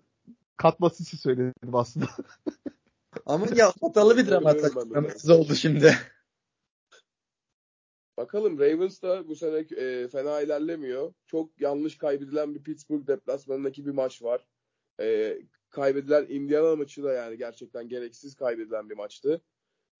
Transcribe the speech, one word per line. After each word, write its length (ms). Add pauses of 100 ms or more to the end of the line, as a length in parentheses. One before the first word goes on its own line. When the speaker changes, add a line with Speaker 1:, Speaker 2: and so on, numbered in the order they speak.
(560)
Speaker 1:
katması 460
için 160
söyledim 560
aslında. 320 (600)
<laughs> 600
Speaker 2:
Ama 200 (100)
ya 240
hatalı 360
bir 100
dramat 380
Speaker 3:
Anlıyorum 300
ben 340
de. 40
Speaker 2:
oldu 220
şimdi. 400 (2250)
Speaker 3:
Bakalım 400
Ravens 440
da 260
bu 80
sene, 200
e, 520
fena 320
ilerlemiyor. 720 (140)
Çok 340
yanlış 380
kaybedilen 560
bir 80
Pittsburgh 440
deplasmanındaki 800
bir 40
maç 320
var. 240 (540)
E, 380 (320)
kaybedilen 580
Indiana 480
maçı 260
da 100
yani 260
gerçekten 500
gereksiz 460
kaybedilen 560
bir 60
maçtı. 440 (600)